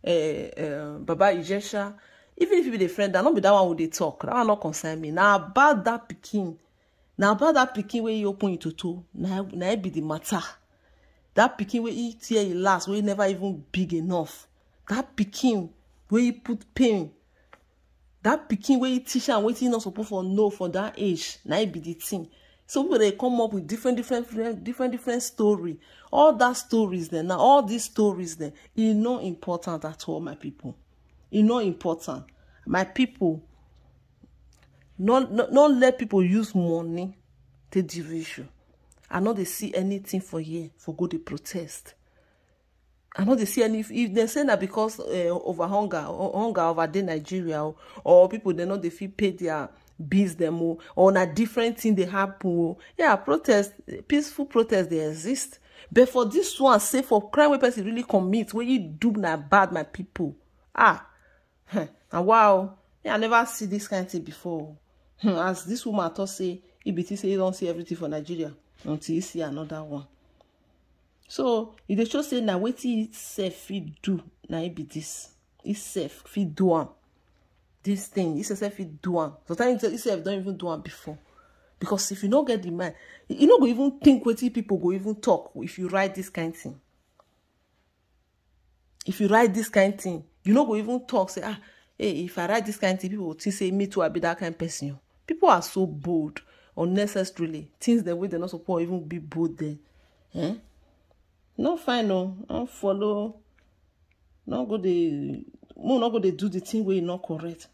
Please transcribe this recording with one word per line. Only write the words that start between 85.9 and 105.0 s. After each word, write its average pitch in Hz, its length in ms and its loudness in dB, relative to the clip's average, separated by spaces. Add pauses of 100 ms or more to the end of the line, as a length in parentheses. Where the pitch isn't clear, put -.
this 185 140 -12
kind 165 260 -6
thing. - 240 -16 (2250)
If - 140 -6
you 208 80 2
write 226 240 4
this 214 160 -2
kind 196 320 2
thing, 170 240 -8 (200)
you 202 100 4
no 285 100 6
go 220 120 -2
even 240 300 -4
talk, 190 240 0
say, 180 140 -10
"Ah, 208 140 -8 (400)
hey, 175 260 -2
if 175 140 -8
I 175 80 -2
write 202 200 0
this 208 100 -6
kind 190 240 0
thing, 190 100 -6
people 202 160 -6
go 156 80 -6
think 190 220 -4
say 185 140 -2
me 196 180 0
too, 190 140 -2
I 160 60 2
be 165 120 -4
that 170 180 -2
kind 165 180 -6
person." 143 420 -8 (280)
People 330 220 2
are 180 140 6
so 190 240 -2
bold 151 540 -4 (360)
unnecessarily. 180 920 -2 (120)
Things 233 220 2
dem 170 160 -4
wey 190 100 -4
dem 170 140 -4
no 180 40 -4
suppose 170 360 -4
even 175 240 -4
be 170 120 -8
bold 160 380 -4
dem. 151 220 -8 (560)
Eh? 175 200 -4 (1040)
No 330 180 0
fine, 240 320 -2
no. 185 280 -2 (120)
No 247 180 -6
follow. 208 720 -2 (1080)
No 254 200 -4
go 214 120 -4
dey, 165 640 -2 (320)